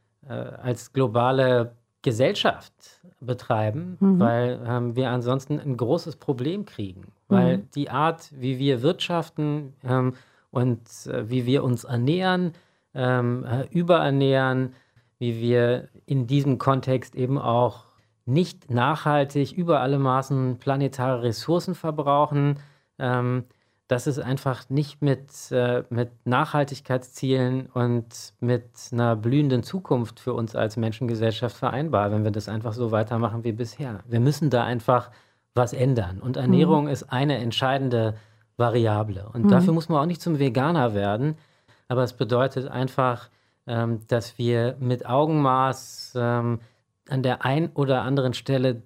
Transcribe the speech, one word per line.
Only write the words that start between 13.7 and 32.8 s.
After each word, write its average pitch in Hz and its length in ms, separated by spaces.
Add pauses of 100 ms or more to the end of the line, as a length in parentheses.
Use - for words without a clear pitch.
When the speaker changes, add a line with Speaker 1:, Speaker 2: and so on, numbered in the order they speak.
Speaker 1:
überernähren, 139 1000 (440)
wie 117 220
wir 120 480 (180)
in 135 220
diesem 139 300
Kontext 131 580
eben 131 220
auch 120 480 (400)
nicht 160 440
nachhaltig 143 840
über 170 260
alle 135 180
Maßen 131 600
planetare 131 640
Ressourcen 160 520
verbrauchen, 143 840 (400)
ähm, 123 460 (420)
das 123 200
ist 135 120
einfach 131 500
nicht 143 320
mit, 139 280 (220)
äh, 123 380
mit 117 200 (160)
Nachhaltigkeitszielen 131 1400
und 120 720
mit 120 240 (280)
einer 120 240
blühenden 127 480
Zukunft 123 560
für 123 140
uns 117 220
als 113 220
Menschengesellschaft 113 800
vereinbar, 117 560
wenn 107 120
wir 107 80
das 104 180
einfach 110 240
so 117 180